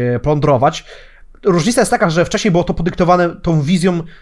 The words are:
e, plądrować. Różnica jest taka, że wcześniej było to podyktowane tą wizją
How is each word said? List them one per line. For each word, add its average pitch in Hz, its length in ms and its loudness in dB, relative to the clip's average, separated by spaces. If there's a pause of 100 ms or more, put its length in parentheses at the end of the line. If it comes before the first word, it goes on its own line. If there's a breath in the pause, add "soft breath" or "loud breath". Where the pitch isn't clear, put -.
(140)
e, 120 60 -2
plądrować. 143 640 0 (600 loud breath)
Różnica 175 360 2
jest 208 100 0
taka, 185 200 0
że 165 140 0
wcześniej 214 280 -2
było 175 120 2
to 190 100 -4
podyktowane 175 560 0 (120)
tą 165 200 0
wizją 170 400 0 (200 loud breath)